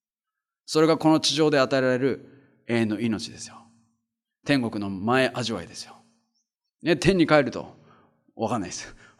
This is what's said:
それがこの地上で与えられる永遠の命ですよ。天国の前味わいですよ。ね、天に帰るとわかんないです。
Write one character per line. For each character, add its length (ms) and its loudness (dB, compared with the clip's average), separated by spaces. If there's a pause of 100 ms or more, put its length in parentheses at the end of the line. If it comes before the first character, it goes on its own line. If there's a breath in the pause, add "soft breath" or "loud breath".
(640)
そ 140 -2
れ 80 6
が 100 4
こ 120 2
の 100 4
地 160 -2
上 140 4
で 100 4
与 180 2
え 40 2
ら 100 2
れ 80 0
る 680 -6
永 80 -2
遠 140 2
の 100 -4
命 320 -4
で 60 -20
す 100 -16
よ。 80 -20 (920)
天 220 0
国 140 -6
の 80 -6
前 440 0
味 180 -6
わ 120 -6
い 40 -16
で 80 -20
す 80 -14
よ。 120 -20 (840)
ね、 140 0
天 220 2
に 100 4
帰 160 4
る 80 -4
と 240 -12 (600 soft breath)
わ 120 -6
か 100 -4
ん 40 -4
な 60 -8
い 20 -12
で 60 -12
す。 200 -14 (240 soft breath)